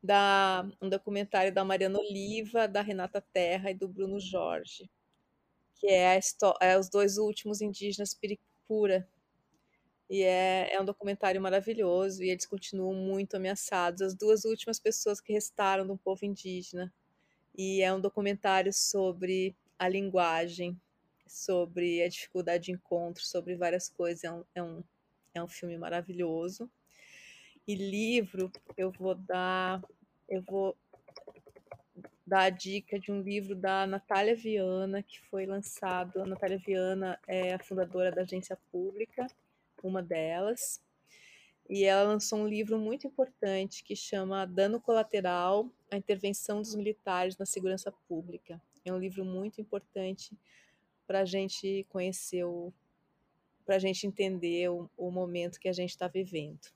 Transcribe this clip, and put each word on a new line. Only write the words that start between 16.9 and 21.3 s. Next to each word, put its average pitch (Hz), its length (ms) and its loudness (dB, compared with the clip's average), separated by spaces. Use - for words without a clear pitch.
E 190 240 0
é 185 120 6
um 190 80 0
documentário 196 720 2
sobre 185 840 0
a 185 80 2
linguagem, 180 920 0
sobre 175 760 0